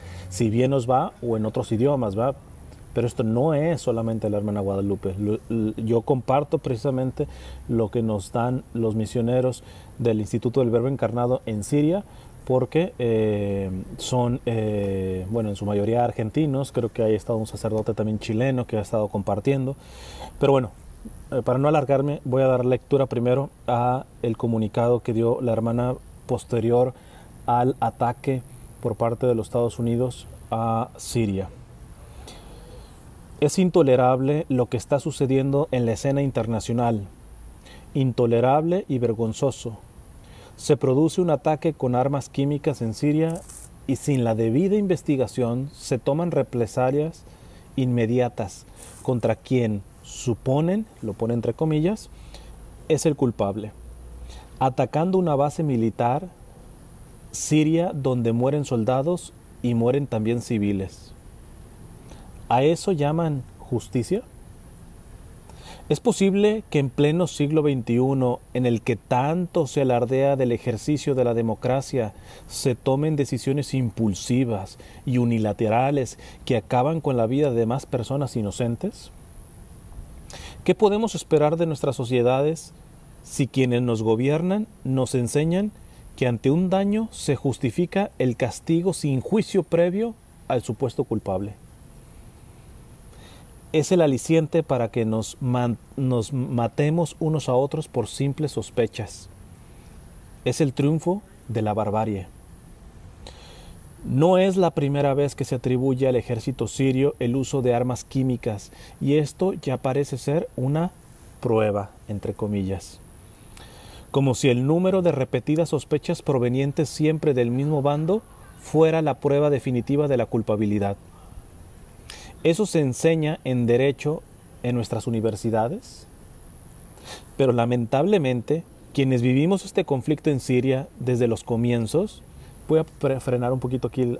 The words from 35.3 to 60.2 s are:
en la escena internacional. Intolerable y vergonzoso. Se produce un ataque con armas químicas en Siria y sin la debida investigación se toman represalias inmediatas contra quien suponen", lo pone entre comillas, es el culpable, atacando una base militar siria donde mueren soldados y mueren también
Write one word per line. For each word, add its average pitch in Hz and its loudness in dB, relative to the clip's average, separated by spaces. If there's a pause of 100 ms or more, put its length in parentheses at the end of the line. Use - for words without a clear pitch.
en 123 0
la 113 0
escena 139 0
internacional. 117 -2 (840)
Intolerable 131 4
y 131 -2
vergonzoso. 117 -2 (800)
Se 147 2
produce 147 2
un 170 2
ataque 156 0
con 123 0
armas 139 0
químicas 139 -2
en 113 -2
Siria 160 0 (460)
y 135 0
sin 131 0
la 113 2
debida 127 2
investigación 135 0
se - -4
toman 160 0
represalias 135 0 (540)
inmediatas 120 0 (340)
contra 120 0
quien 113 0 (220)
suponen", 160 0 (160)
lo 104 -6
pone 113 -2
entre 117 0
comillas, 156 0 (800)
es 151 2
el 147 4
culpable, 107 0 (880)
atacando 143 2
una 170 2
base 143 2
militar 127 0 (1040)
siria 156 2
donde 127 0
mueren 135 0
soldados 131 0 (280)
y 123 0
mueren 127 2
también 113 0